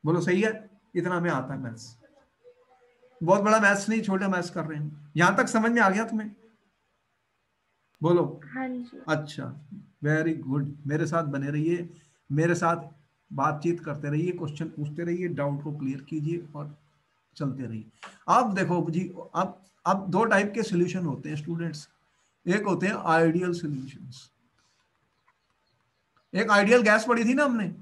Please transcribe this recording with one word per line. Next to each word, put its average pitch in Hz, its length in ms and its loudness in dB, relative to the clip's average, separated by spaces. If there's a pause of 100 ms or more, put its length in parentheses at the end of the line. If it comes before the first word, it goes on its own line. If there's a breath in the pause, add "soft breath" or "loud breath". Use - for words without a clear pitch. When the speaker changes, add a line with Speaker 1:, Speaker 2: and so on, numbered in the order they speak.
Speaker 1:
बोलो 160 180 2
सही 180 200 2
है? 220 280 -2 (260)
इतना 180 200 0
हमें 170 140 0
आता 131 240 -2
है 135 80 -8
maths, 117 360 -12 (1200)
बहुत 190 200 6
बड़ा 214 180 6
maths 202 300 4
नहीं, 220 120 0
छोटा 196 280 0
maths 175 200 -2
कर 160 160 -6
रहे 156 140 -8
हैं। - 380 -10
यहाँ 180 200 6
तक 254 120 2
समझ 226 220 2
में 233 100 4
आ 196 80 6
गया 208 160 0
तुम्हें? 214 260 -6 (1700)
बोलो। 165 240 4 (200)
Speaker 2:
हाँ 262 240 -6
जी। 247 400 -10
Speaker 1:
अच्छा, 147 440 -4 (520)
very 156 360 2
good। 139 340 -2 (120)
मेरे 160 200 0
साथ 165 220 0
बने 139 220 -4
रहिए, 170 380 -2 (400 soft breath)
मेरे 165 260 2
साथ 175 360 0 (400)
बातचीत 151 480 0
करते 147 300 -8
रहिए, 160 220 0
question 165 360 -6
पूछते 151 360 -8
रहिए, 175 260 -2
डाउट 143 340 -4
को 151 80 -8
clear 139 380 -6
कीजिए 160 360 -4 (100)
और - 200 -12 (600)
चलते 135 260 -4
रहिए। 110 280 -10 (380 loud breath)
अब 220 260 4
देखो 170 340 0
जी, 175 180 -2 (280)
अब, 190 260 -4 (240)
अब 196 240 0
दो 156 160 2
type 202 300 2
के 226 80 -2
solution 180 420 0
होते 147 240 -6
हैं - 60 -6
स्टूडेंट्स, 165 520 -6 (580)
एक 202 200 0
होते 180 220 0
हैं 220 80 0
ideal 170 580 2
solutions, 131 760 -10 (2000)
एक 214 180 2
ideal 208 300 8
gas 214 260 6
पढ़ी 233 180 2
थी 247 80 4
ना 285 120 2
हमने। 226 220 0 (140)